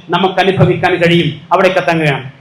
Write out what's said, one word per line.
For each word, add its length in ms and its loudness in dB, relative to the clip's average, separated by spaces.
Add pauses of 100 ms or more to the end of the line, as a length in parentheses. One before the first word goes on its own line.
നമുക്ക് 300 0
അനുഭവിക്കാൻ 560 0
കഴിയും. 460 0 (120)
അവിടേക്ക് 240 2
എത്താൻ 220 0
കഴിയണം. 420 -2